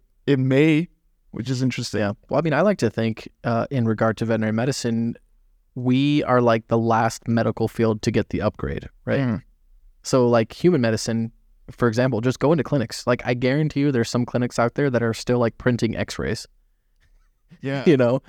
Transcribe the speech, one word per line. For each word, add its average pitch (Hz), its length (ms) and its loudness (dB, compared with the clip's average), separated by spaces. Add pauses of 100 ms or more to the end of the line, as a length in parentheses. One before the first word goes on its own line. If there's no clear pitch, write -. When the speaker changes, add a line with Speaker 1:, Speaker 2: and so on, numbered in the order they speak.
(260)
Speaker 1:
it 143 120 4
may, 147 500 4 (420)
which 117 180 -8
is 131 140 -2
interesting. 123 380 -4
Speaker 2:
Yeah. 101 120 -2 (160)
Well, 131 100 0
I 151 40 0
mean, 160 100 0
I 139 80 0
like 196 180 0
to 113 120 0
think, 113 380 -4 (160)
uh, 117 260 -2
in 123 160 0
regard 110 320 0
to 113 80 -4
veterinary 110 260 0
medicine, 117 640 -2 (580)
we 135 500 2
are, 127 160 2
like, 113 280 2
the 117 100 2
last 113 480 0
medical 113 420 0
field 110 340 0
to 120 80 0
get 104 180 0
the 127 140 -4
upgrade, - 460 -4 (180)
right? 120 140 0
Speaker 1:
Mm. 123 220 -2 (600)
Speaker 2:
So, 123 260 2
like, 117 240 2
human 170 280 2
medicine, 113 520 -2 (380)
for - 180 0
example, 120 320 0
just 127 180 -2
go 143 140 2
into 147 120 0
clinics. - 420 -4
Like, 123 180 0
I 131 100 0
guarantee 139 460 0
you 143 120 2
there's 117 180 0
some 123 160 0
clinics 123 320 -4
out 117 160 0
there 143 160 0
that 117 120 0
are 113 120 0
still, 123 240 -2
like, 117 200 0
printing 120 380 0
x-rays. - 500 -6 (1160)
Speaker 1:
Yeah. 135 220 -4
Speaker 2:
<laughs> - 20 4
You 156 100 6
know? 127 320 2